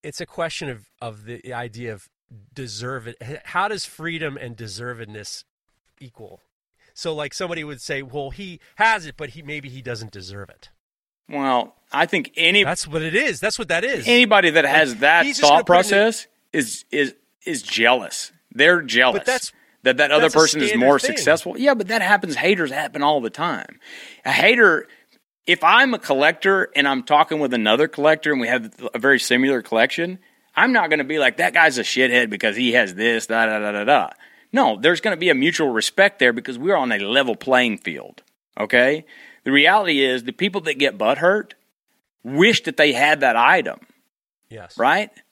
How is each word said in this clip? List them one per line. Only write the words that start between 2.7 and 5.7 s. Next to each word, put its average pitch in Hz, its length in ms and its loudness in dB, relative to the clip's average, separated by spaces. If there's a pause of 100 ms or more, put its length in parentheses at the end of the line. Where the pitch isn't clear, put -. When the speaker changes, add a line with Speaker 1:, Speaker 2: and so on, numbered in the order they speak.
Speaker 1:
it. 117 140 -18
H-, 123 220 -14
how 185 240 -4
does 208 180 -8
freedom 156 520 -10
and 120 180 -14
deservedness 110 880 -14 (560)